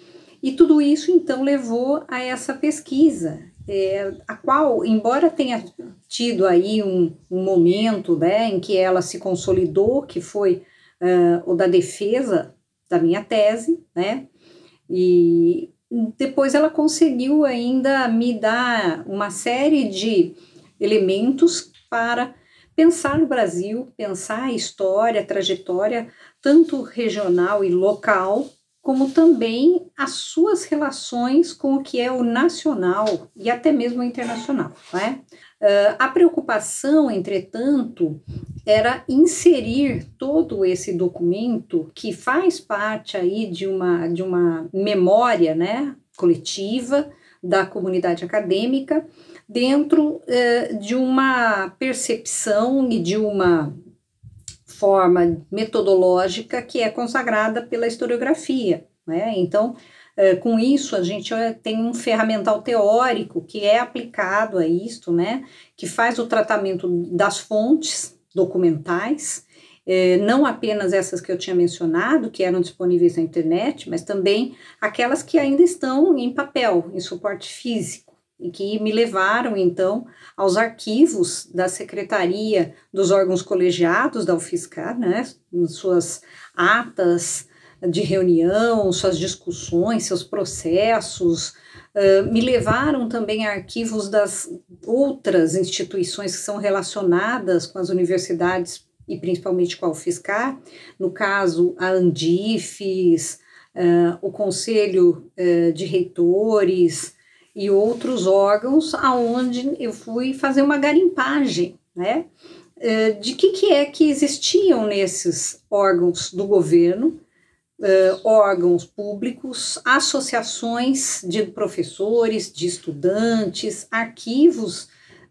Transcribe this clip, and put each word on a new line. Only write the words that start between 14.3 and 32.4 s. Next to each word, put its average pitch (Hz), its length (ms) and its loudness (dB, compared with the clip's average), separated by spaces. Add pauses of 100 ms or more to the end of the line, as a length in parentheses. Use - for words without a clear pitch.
e 175 800 4 (460)
depois 269 380 0
ela 302 160 4
conseguiu 302 720 2
ainda 254 640 0
me 233 320 2
dar 220 640 0
uma 202 220 -4
série 247 600 0
de 196 460 0 (460)
elementos 214 880 2 (200)
para 240 440 -2 (400)
pensar 320 480 4
o 302 40 2
Brasil, 220 720 -4
pensar 214 480 -8
a 262 80 -4
história, 208 680 0
a - 60 -4
trajetória, 202 800 -4 (320)
tanto 294 420 4
regional 202 800 0
e 190 60 2
local, 202 800 0 (320)
como 269 300 0
também 302 840 4
as 277 180 -6
suas 349 520 -2
relações 277 880 -2
com 269 220 -2
o 269 80 0
que 247 180 -6
é 240 100 -2
o 254 120 -2
nacional 220 1120 -2